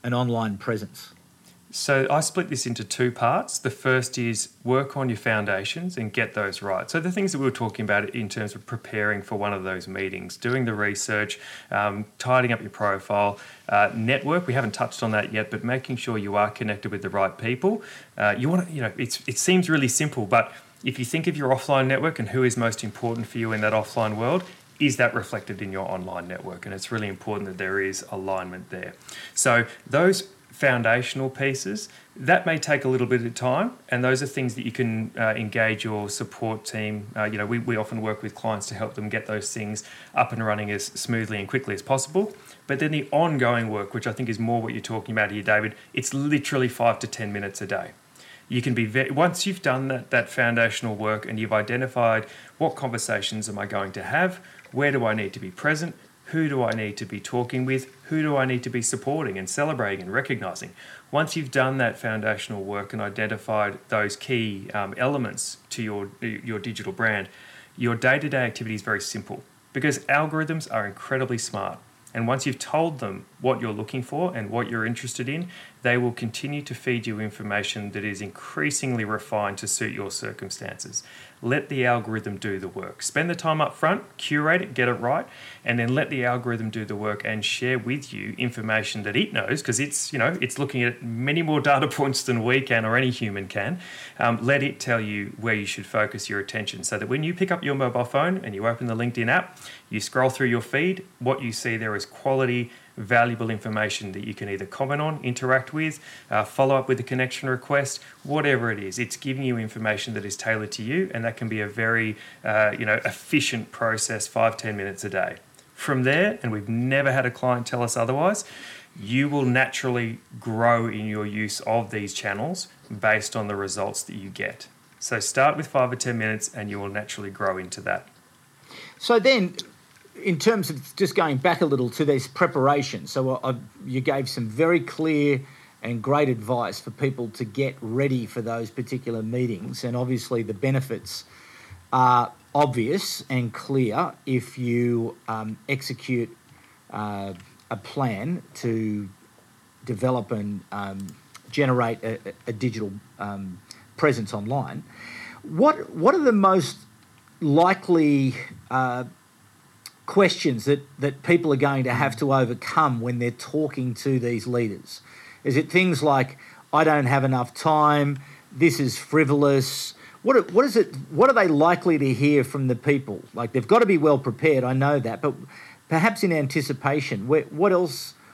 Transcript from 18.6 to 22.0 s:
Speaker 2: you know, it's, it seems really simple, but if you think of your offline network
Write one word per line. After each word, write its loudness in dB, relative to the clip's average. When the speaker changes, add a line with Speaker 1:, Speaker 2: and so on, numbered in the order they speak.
Speaker 2:
you -6
know, -2
it's, -4
it -4
seems 4
really 4
simple, 0
but 4
if -4
you -2
think -2
of 0
your 0
offline 4
network 0